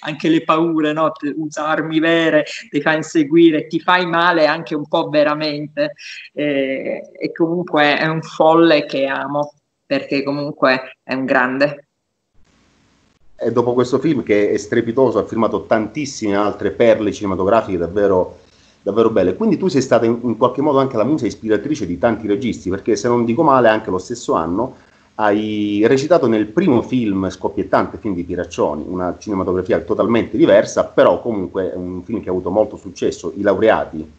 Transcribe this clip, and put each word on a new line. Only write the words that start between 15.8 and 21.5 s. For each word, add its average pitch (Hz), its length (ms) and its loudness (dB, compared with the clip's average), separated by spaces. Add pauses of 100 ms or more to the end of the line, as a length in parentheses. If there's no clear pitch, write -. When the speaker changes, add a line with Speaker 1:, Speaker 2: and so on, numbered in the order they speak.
Speaker 2:
altre 101 360 0
perle 107 400 4
cinematografiche 98 640 0
davvero, 92 640 0 (440)
davvero 110 260 2
belle. 92 260 2
Quindi 214 220 0
tu 190 100 -2
sei 139 140 2
stata 117 240 2
in, 120 160 0
in 113 160 -2
qualche 120 240 0
modo 143 160 2
anche 135 180 0
la 107 80 2
musa 131 220 -2
ispiratrice 107 600 -2